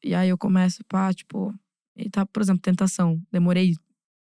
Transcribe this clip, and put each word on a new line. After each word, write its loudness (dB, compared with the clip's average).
e -2
aí 2
eu 0
começo, 0
pá, 0
tipo, -8
e -10
tá, -2
por -6
exemplo, 2
Tentação. 0
Demorei 2